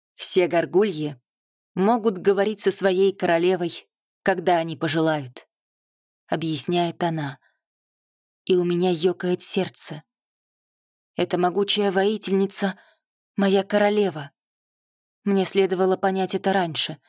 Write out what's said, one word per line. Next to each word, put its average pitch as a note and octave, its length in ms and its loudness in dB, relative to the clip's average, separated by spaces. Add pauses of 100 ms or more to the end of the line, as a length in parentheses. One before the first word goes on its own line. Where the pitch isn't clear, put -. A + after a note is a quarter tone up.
(140)
«Все - 320 0
горгульи D#3 760 0 (540)
могут G3+ 440 2
говорить G3 420 0
со G3 100 2
своей F#3+ 420 2
королевой, F3 760 0 (340)
когда F3 360 2
они E3 180 -4
пожелают», D#3 720 -2 (760)
объясняет E3 760 -4
она. D#3 360 -4 (1040)
«И F#3 120 2
у F3+ 80 2
меня F3 260 0
екает F3+ 520 -2
сердце. - 600 -6 (1120)
Эта F3+ 220 -2
могучая G3+ 520 0
воительница — G3 880 0 (580)
моя G3 280 2
королева». G3+ 680 0 (960)
Мне G3 220 2
следовало F#3+ 500 2
понять F#3+ 380 -2
это F#3+ 180 -2
раньше. E3 460 -2 (100)